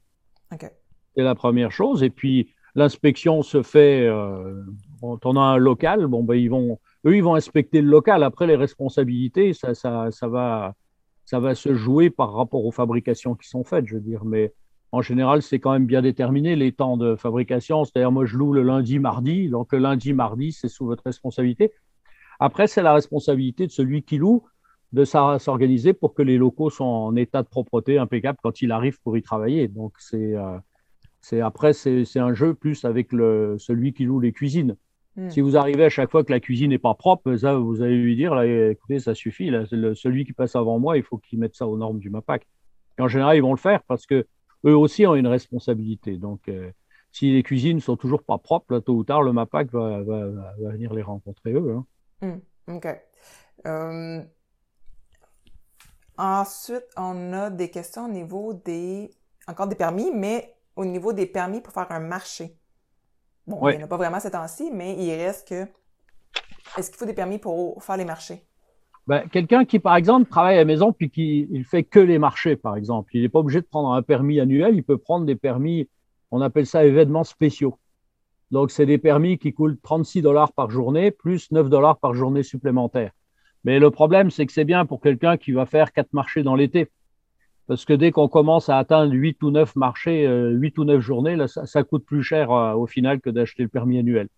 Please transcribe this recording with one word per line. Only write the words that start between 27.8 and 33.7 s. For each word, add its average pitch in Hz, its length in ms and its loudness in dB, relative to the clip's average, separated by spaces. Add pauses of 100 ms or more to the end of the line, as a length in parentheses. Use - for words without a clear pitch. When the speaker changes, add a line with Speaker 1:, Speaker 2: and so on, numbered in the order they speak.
Speaker 2:
impeccable 123 440 -4
quand 113 200 -4
il 117 100 -2
arrive 123 300 -4
pour 113 140 -4
y 113 60 -2
travailler. 117 460 -4
Donc, 107 300 -12
c'est, 110 360 -6
euh, 95 240 -8 (600)
c'est, 117 200 -4
après, 117 320 0
c'est, 127 320 0
c'est - 140 -6
un 123 160 0
jeu 151 200 0
plus 151 300 -6
avec 117 280 -2
le, 107 460 0
celui 120 340 -2